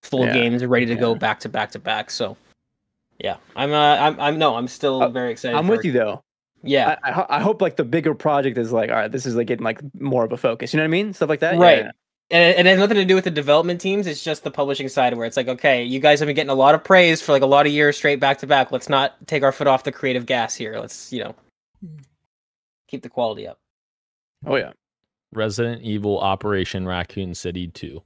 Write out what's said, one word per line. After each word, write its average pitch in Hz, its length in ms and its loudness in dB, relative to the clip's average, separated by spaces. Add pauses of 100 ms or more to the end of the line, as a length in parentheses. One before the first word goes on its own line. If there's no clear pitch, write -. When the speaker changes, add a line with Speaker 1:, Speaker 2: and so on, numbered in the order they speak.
Speaker 1:
full 131 220 -2
Speaker 2:
Yeah. 113 80 0
Speaker 1:
games 120 320 0
ready 123 220 2
to 120 100 -2
go 117 160 0
Speaker 2:
Yeah. 110 60 -4
Speaker 1:
back 107 220 -4
to - 80 -12
back 107 240 -6
to - 60 -14
back. - 320 -6
So, - 260 -8 (800)
yeah, 98 180 -6 (200)
I'm, 143 160 -2
uh, 147 240 6
I'm, 143 220 0
I'm, 147 200 -2
no, 143 180 2
I'm 123 120 -6
still 131 340 -2
Speaker 2:
Uh, 139 60 2
Speaker 1:
very 123 220 -6
excited 120 280 -4
Speaker 2:
I'm 160 80 0
Speaker 1:
for 196 60 2
Speaker 2:
with 220 120 -2
you 165 80 -2
though. 110 300 -2 (400)
Speaker 1:
Yeah. 139 420 2
Speaker 2:
I, 123 60 -2
I - 20 -6
ho-, 180 160 -2
I 147 120 -2
hope, 214 200 0
like, 180 160 -2
the 156 80 0
bigger 151 300 -2
project 139 420 -2
is 117 160 -4
like, 113 180 0
all 117 60 -2
right, 110 160 -2
this 131 140 -6
is, 123 80 -4
like, 117 140 -2
getting, 123 160 -4
like, 113 160 -4 (200)
more 131 240 -2
of 113 80 -6
a 120 60 -8
focus. 117 340 -4
You 156 60 0
know 156 60 2
what 156 40 -2
I - 20 -2
mean? 196 220 -2
Stuff 165 160 -4
like 151 120 -2
that. 170 180 0
Speaker 1:
Right. 160 260 6
Speaker 2:
Yeah. 110 60 -14 (400)
Speaker 1:
And 175 300 6
it, 180 40 6
it 180 60 8
has 190 80 6
nothing 202 180 4
to 196 80 2
do 185 120 4
with 185 80 0
the 185 60 -2
development 160 500 2
teams. 190 260 -4
It's 151 160 -8
just 151 220 -6
the 147 80 -6
publishing 139 360 -4
side 127 260 2
where 117 120 -6
it's 113 100 -4
like, 127 120 -2
okay, 127 340 0
you 127 160 -4
guys 147 220 4
have 151 80 -2
been 143 80 -2
getting 147 140 -2
a 139 40 0
lot 135 220 6
of - 80 -4
praise 175 360 6
for, - 120 0
like, 135 100 4
a 135 40 2
lot 143 200 6
of 147 60 0
years 147 240 2
straight 143 240 0
back 139 180 0
to - 80 -12
back. 135 240 2
Let's 127 180 -6
not 139 380 -2
take 147 160 -2
our 135 100 2
foot 139 140 -2
off 135 160 2
the 135 100 -8
creative 127 340 -4
gas 117 280 -2
here. 110 240 -10
Let's, - 340 -14
you 123 120 -8
know, - 100 -14 (500)
Speaker 3:
Hmm. 156 120 -18 (920)
Speaker 1:
keep 131 140 -14
the 120 60 -18
quality 110 380 -6
up. - 120 -18 (880)
Speaker 2:
Oh, 139 100 -2
yeah. 78 160 -6 (600)
Speaker 4:
Resident 110 500 -4
Evil 104 380 -2
Operation 95 680 -2
Raccoon 90 480 -6
City 90 340 -8
two. 85 380 -16